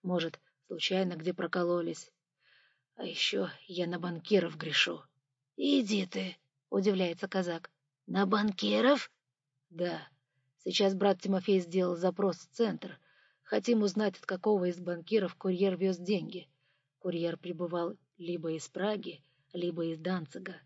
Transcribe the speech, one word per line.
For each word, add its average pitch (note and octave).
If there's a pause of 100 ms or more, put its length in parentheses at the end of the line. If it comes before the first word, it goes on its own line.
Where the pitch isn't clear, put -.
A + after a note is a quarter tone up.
может, E3+ (260)
случайно F#3
где E3
прокололись. F3 (840)
А -
еще F3+ (180)
я F3
на F3
банкиров E3+
грешу". D#3 (540)
"Иди A#3+
ты", — F#3+ (340)
удивляется F#3+
казак. F3 (360)
"На F#3+
банкиров?" G#3 (600)
"Да. E3 (500)
Сейчас G3
брат F#3+
Тимофей F#3+
сделал F3
запрос F3+
в -
центр. - (440)
Хотим G#3+
узнать, G3+
от -
какого F#3+
из F3
банкиров F3
курьер F#3
вез F#3
деньги. F3 (500)
Курьер E3+
прибывал F3 (200)
либо E3+
из D#3+
Праги, G3 (300)
либо F3
из D#3+
Данцига". F3+